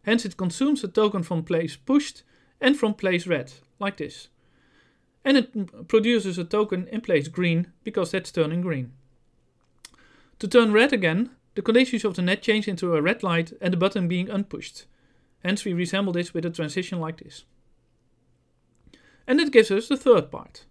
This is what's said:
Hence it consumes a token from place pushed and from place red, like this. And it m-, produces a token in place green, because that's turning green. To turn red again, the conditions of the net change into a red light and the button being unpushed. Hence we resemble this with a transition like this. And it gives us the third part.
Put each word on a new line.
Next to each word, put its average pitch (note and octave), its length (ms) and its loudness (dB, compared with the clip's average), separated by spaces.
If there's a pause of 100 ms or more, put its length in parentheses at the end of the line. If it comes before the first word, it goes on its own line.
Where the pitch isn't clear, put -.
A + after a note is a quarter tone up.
Hence A#3 220 0
it F#3 120 -10
consumes C4+ 460 0
a G3+ 40 -6
token G#3 360 0
from E3 200 -4
place E3 320 -2
pushed - 480 0 (360)
and C#4+ 180 4
from G#3+ 180 0
place F3+ 320 -2
red, C#3 260 -4 (260)
like G3 180 -4
this. - 320 -12 (920)
And C#4 140 4
it - 180 2
m-, G3 120 -4 (200)
produces G#3 520 2
a F3 40 -6
token G3 440 -2
in G#3 140 -8
place D#3 260 0
green, F3 440 -2 (120)
because F#3+ 280 -4
that's F#3 200 -6
turning E3 300 -2
green. C#3 320 -6 (1500)
To G#3+ 80 -6
turn A3+ 260 4
red A#3+ 180 6
again, G3 380 0 (240)
the G3+ 80 -6
conditions B3 420 2
of G3 120 -2
the F#3 80 -4
net G3 180 0
change G#3+ 260 0
into F3 280 -2
a D3+ 60 2
red G3 200 0
light E3 400 -2
and F#3 120 0
the F3+ 40 -2
button F#3 300 0
being F3+ 220 -2
unpushed. - 560 -8 (580)
Hence F#3+ 220 -2
we F#3 80 -2
resemble F3+ 400 -2
this F3 200 -4
with E3+ 120 -4
a E3+ 40 -4
transition E3+ 500 -6
like D#3+ 240 -10
this. - 220 -20 (1800)
And C#4 120 4
it D4 120 0
gives A3 180 8
us G3+ 180 0
the C4+ 100 -2
third A3+ 340 4
part. - 400 -16